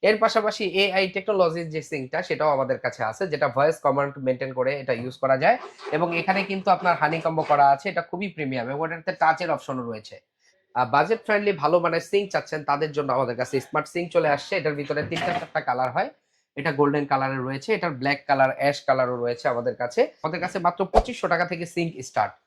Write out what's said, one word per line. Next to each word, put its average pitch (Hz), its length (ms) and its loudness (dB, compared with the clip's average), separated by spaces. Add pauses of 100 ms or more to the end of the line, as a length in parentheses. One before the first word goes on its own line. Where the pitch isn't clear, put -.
এর 214 160 6
পাশাপাশি 220 460 2
এআই 190 440 2
টেকনোলজির 180 640 0
যে 156 120 -6
সিঙ্কটা, 147 400 -6
সেটাও 151 260 0
আমাদের 131 300 2
কাছে 123 260 -4
আছে, 113 220 -4
যেটা 147 220 0
ভয়েস 143 320 2
কমান্ড 139 380 0
মেইনটেইন 131 340 -2
করে 131 280 -2
এটা 131 120 -2
ইউজ 123 260 -4
করা 131 180 2
যায়। 185 220 4 (340)
এবং 170 260 0
এখানে 190 240 0
কিন্তু 196 280 -2
আপনার 180 260 2
হানিকম্ব 160 460 0
করা 143 260 6
আছে, 139 200 2
এটা 175 140 -2
খুবই 196 260 -8
প্রিমিয়াম 131 420 -4
এবং 147 160 -4
এটাতে 165 260 -6
টাচের 160 380 0
অপশনও 139 320 -4
রয়েছে। 107 380 -12 (540)
আহ, 123 160 0
বাজেট 170 340 2
ফ্রেন্ডলি 208 280 2
ভালো 160 280 4
মানের 165 200 2
সিঙ্ক 202 320 -2
চাচ্ছেন, 151 320 -4
তাদের 147 280 0
জন্য 139 200 -2
আমাদের 123 240 0
কাছে 123 240 -2
স্মার্ট 147 280 -4
সিঙ্ক 175 240 -6
চলে 165 160 2
আসছে। 147 280 0
এটার 156 180 -2
ভিতরে 147 280 -4
তিনটা 156 240 -4
চারটা - 340 -4
কালার 127 320 -2
হয়। 196 180 -2 (460)
এটা 151 160 -2
গোল্ডেন 143 340 2
কালারের 135 340 0
রয়েছে, 135 340 -2
এটার 175 160 -2
ব্ল্যাক 139 280 -2 (100)
কালার, 135 300 4
অ্যাশ 143 240 0
কালারও 127 340 2
রয়েছে 120 320 -2
আমাদের 120 280 -2
কাছে। 165 300 0 (160)
আমাদের 160 180 -4
কাছে 180 180 -4
মাত্র 175 260 0
পঁচিশশো - 440 0
টাকা 170 180 2
থেকে 170 200 -8
সিঙ্ক 170 260 -4 (120)
স্টার্ট। 104 280 -2 (140)